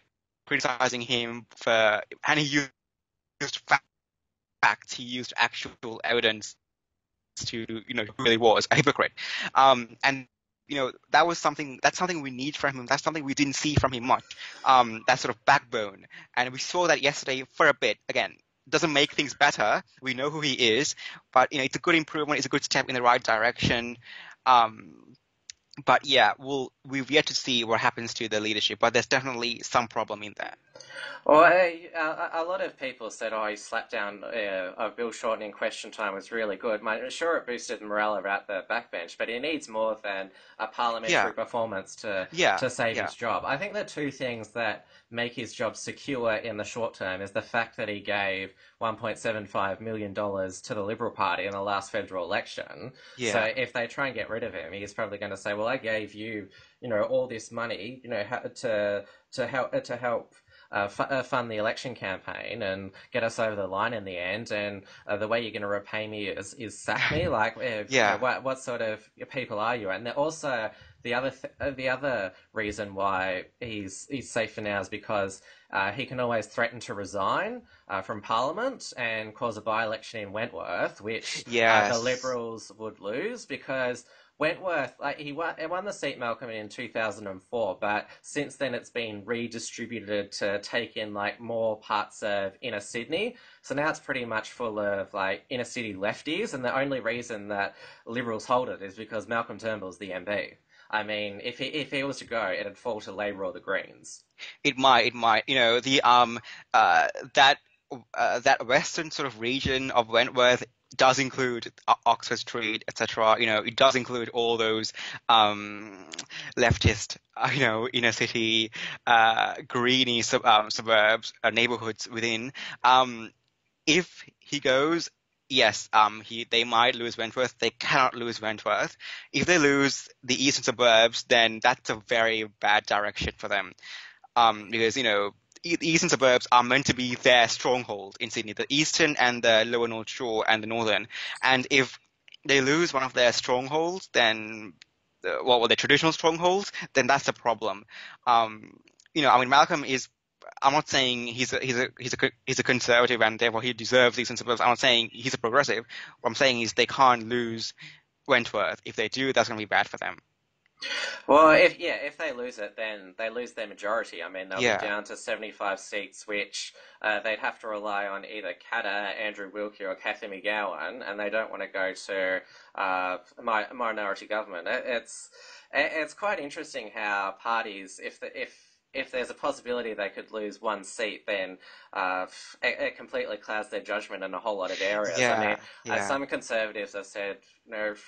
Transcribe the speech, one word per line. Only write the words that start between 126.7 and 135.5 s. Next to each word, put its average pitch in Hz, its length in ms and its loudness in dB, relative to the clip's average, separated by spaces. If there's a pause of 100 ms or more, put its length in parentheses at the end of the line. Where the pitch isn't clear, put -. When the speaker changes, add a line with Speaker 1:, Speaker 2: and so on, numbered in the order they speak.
Speaker 1:
lose 117 220 -6
Wentworth. 117 400 -4
They 113 140 0
cannot - 440 2
lose 117 260 -6
Wentworth. 107 540 -2 (360)
If 135 140 0
they 175 120 6
lose 139 520 4 (140)
the 127 200 0
eastern 135 200 2
suburbs, 117 600 6
then 113 380 4
that's - 280 2
a 120 60 -2 (120)
very 113 360 2 (160)
bad 107 260 4
direction 104 520 -2
for 110 100 -8
them. 98 260 -2 (640)
Um, 107 360 4
because, 113 260 2
you 131 60 0
know, 101 320 2 (260)